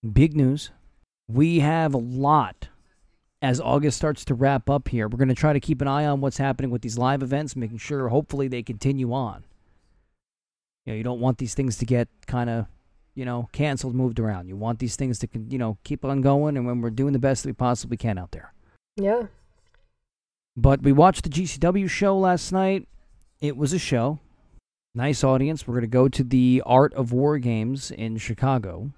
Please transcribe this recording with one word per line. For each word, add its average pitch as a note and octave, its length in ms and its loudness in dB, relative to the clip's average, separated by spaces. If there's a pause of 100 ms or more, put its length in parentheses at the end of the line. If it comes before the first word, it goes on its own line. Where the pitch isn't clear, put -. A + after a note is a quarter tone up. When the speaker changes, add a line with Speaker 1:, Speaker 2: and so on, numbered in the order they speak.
(120)
Speaker 1:
Big D3 240 6
news. C#3+ 360 0 (560)
We D#3+ 320 4
have D#3 340 2
a C3+ 60 0
lot B2+ 680 0 (720)
as C3 200 0
August C#3+ 360 2
starts D3+ 280 -2
to C#3+ 80 0
wrap C3+ 380 2
up C#3+ 160 0
here. A2 200 -2
We're A#2+ 120 -6
gonna C3 160 4
try D#3 180 2
to C#3+ 60 2
keep C#3 220 -2
an C#3 60 0
eye C#3+ 180 0
on C#3+ 140 0
what's C3+ 180 -2
happening C3+ 340 -2
with A#2+ 100 -4
these A#2 160 -6
live C3 240 0
events, C#3 340 -4
making A#2 220 -8
sure C3+ 320 -6
hopefully C#3 380 0
they B2 160 -6
continue B2 500 -2
on. G#2+ 300 -6 (1400)
You A#2+ 80 -8
know, A2 40 -6
you A2+ 60 -6
don't B2 160 -4
want B2 180 2
these B2 160 -8
things C3 240 -2
to - 80 -4
get A#2+ 220 2 (200)
kinda, A#2 400 -2 (460)
you C3+ 120 -10
know, A#2+ 260 -6
canceled, C#3 420 -4
moved B2 260 0
around. G2+ 280 -2
You F#2+ 80 -12
want A2+ 240 -4
these B2 160 -6
things B2+ 240 -4
to A#2 80 -6
con-, A2 220 -10
you C3 100 -6
know, A2 240 -4
keep C#3+ 220 -8
on C3+ 160 0
going, C#3+ 360 2
and B2 80 -2
when B2 160 -2
we're A#2 80 -2
doing C3 240 -2
the C3 60 2
best C3+ 240 0
that C#3 60 -6
we B2 40 -6
possibly A#2+ 440 -2
can G#2+ 200 -2
out F2+ 140 -12
there. - 200 -16 (440)
Speaker 2:
Yeah. G#3 320 0 (1300)
Speaker 1:
But C3+ 240 4
we C#3 100 4
watched D#3+ 320 6
the E3 60 -6
G D#3 160 -2
C D3 140 -8
W F#3 280 2
show G3 300 0
last F#3 340 2
night. F#3+ 360 0 (540)
It D3 160 -4
was C#3+ 160 0
a F#3 60 0
show. C3+ 400 0 (760)
Nice C3 280 -2
audience. C#3 440 2
We're A#2+ 80 -4
gonna A#2 120 0
go B2+ 200 6
to C3+ 160 0
the B2+ 420 4
Art C3 300 6
of B2 160 -2
War C#3+ 260 2
Games A#2+ 540 -4
in A2+ 260 -8
Chicago. A2 800 -4